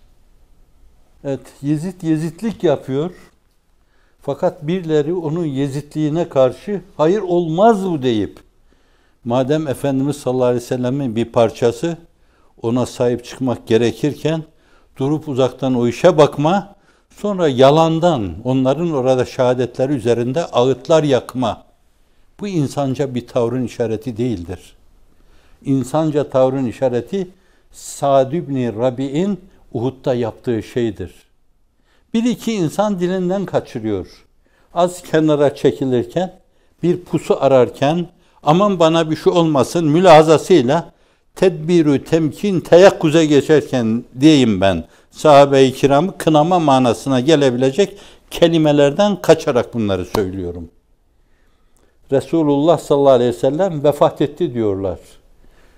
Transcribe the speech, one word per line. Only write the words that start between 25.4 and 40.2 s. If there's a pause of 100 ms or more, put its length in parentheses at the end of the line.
İnsanca
tavrın
işareti (440)
Sa'd
ibn
Rabi'in (340)
Uhud'da
yaptığı
şeydir. (1000)
Bir
iki
insan
dilinden
kaçırıyor. (680)
Az
kenara
çekilirken, (500)
bir
pusu
ararken, (360)
"Aman
bana
bir
şey
olmasın"
mülahazasıyla (440)